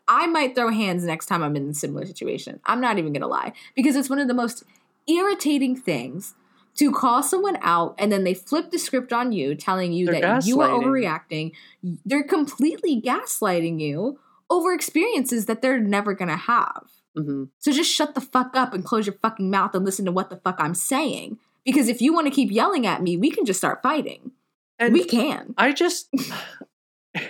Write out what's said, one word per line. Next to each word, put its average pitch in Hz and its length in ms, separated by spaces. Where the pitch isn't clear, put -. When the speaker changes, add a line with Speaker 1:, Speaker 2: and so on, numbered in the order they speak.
Speaker 1:
I 277 180
might 294 280
throw 240 140
hands 190 360
next 160 220
time 175 140
I'm 147 140
in 139 140
a 151 40
similar 143 320
situation. - 600
I'm 240 160
not 226 180
even 156 140
gonna - 140
lie. - 260
Because 254 200
it's 269 140
one 277 100
of 277 80
the 247 80
most 240 280
irritating 302 680
things 135 580
to 285 160
call 269 320
someone 381 380
out 170 360
and 208 140
then 196 140
they 185 80
flip 311 380
the 349 60
script 254 360
on 247 180
you, 151 240
telling 185 380
you 180 140
Speaker 2:
They're 165 140
Speaker 1:
that 202 240
you 254 140
are 269 80
Speaker 2:
gaslighting. 247 160
Speaker 1:
overreacting. 165 680
They're 277 180
completely 294 760
gaslighting 185 800
you 160 400
over 359 240
experiences 311 720
that 226 160
they're 262 180
never 202 340
gonna 175 220
have. - 540
Speaker 2:
Mm-hmm. 143 280
Speaker 1:
So - 140
just 311 200
shut 302 220
the 262 80
fuck 254 340
up 254 200
and 185 100
close 214 220
your 196 160
fucking 220 260
mouth 196 240
and 185 100
listen 190 220
to 180 60
what 175 180
the 180 80
fuck 180 220
I'm 160 160
saying. 262 640
Because 262 240
if 240 100
you 285 140
wanna 320 160
keep 269 220
yelling 262 340
at 175 160
me, 175 160
we 233 140
can 415 120
just 196 160
start - 220
fighting. - 480
Speaker 2:
And 233 160
Speaker 1:
We 349 100
can. 247 540
Speaker 2:
I 240 140
just, 339 420
<sighs> - 1040